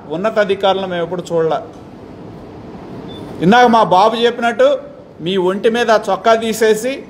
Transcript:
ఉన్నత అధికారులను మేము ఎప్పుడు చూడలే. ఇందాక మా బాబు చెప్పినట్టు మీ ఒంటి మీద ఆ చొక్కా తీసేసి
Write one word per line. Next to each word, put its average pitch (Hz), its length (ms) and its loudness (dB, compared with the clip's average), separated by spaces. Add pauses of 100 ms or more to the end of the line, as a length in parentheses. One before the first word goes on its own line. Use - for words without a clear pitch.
(160)
ఉన్నత 208 200 -2 (100)
అధికారులను 190 460 0
మేము 175 140 -4
ఎప్పుడు 170 240 -8
చూడలే. 160 280 0 (1900)
ఇందాక 240 300 6
మా 226 60 6 (120)
బాబు 214 220 4 (100)
చెప్పినట్టు 240 420 2 (580)
మీ 180 80 -2 (180)
ఒంటి 202 240 0
మీద 240 200 0
ఆ 214 120 -2
చొక్కా 196 260 2 (100)
తీసేసి 226 480 0 (180)